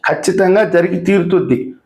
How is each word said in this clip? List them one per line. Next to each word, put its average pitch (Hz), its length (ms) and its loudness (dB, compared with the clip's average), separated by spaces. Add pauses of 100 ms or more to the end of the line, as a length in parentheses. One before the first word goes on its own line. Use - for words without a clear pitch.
(100)
ఖచ్చితంగా 185 540 2
జరిగి 175 360 0
తీరుతుంది. 175 760 0 (120)